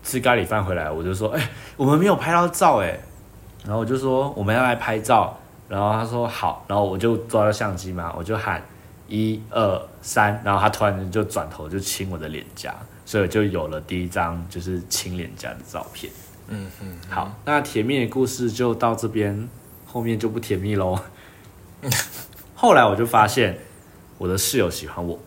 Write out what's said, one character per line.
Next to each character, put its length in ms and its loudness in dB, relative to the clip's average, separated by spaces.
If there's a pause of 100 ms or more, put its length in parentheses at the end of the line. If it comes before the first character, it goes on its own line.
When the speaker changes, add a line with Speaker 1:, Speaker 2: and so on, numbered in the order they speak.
Speaker 1:
吃 160 -2
咖 160 6
喱 100 2
饭 180 0
回 120 0
来， 160 -2
我 120 -4
就 120 -2
说 180 0
，“哎， 160 0 (260)
我 80 0
们 140 6
没 80 6
有 100 6
拍 160 -2
到 160 4
照 300 4
哎。” 220 0 (640)
然 80 -4
后 60 0
我 60 0
就 120 0
说 400 2
，“我 60 -2
们 120 2
要 60 4
来 140 4
拍 240 -2
照。” 360 4 (320)
然 140 -2
后 100 4
他 140 0
说 240 -2
，“好。” 400 -4
然 80 2
后 80 4
我 100 -2
就 220 2
抓 260 2
到 80 6
相 240 -2
机 160 -8
嘛， 240 -6
我 80 -8
就 140 -2
喊 260 -4 (460)
，“一 400 0
二 320 2 (200)
三。” 440 2
然 80 2
后 80 4
他 80 6
突 160 0
然 260 0
就 120 0
转 260 -4
头 180 -12
就 120 -6
亲 320 -6
我 80 -6
的 80 -8
脸 180 -10 (100)
颊， 200 -10 (280)
所 220 2
以 20 -2
就 160 2
有 240 -2
了 140 -8
第 220 -4
一 40 -4
张 400 -2
就 140 -10
是 180 -4 (100)
亲 280 -4
脸 180 -10
颊 140 -10
的 80 -12 (100)
照 240 -10
片。 200 -14 (380)
Speaker 2:
嗯， 180 -8 (140)
嗯， 220 -14
嗯。 60 -16
Speaker 1:
好， 260 -6 (100)
那 160 2
甜 220 -2
蜜 180 0
的 60 0
故 200 0
事 240 -2
就 240 0
到 180 0
这 140 -4
边， 420 -2 (380)
后 140 -8
面 180 -2
就 100 0
不 100 -4
甜 200 -2
蜜 160 -2
咯。 280 0 (800)
<laughs> 80 -6 (680)
后 180 6
来 100 10
我 100 6
就 120 2
发 200 6
现 320 2 (600)
我 100 -4
的 100 0
室 200 0
友 120 4
喜 160 -8
欢 220 -8
我。 200 -6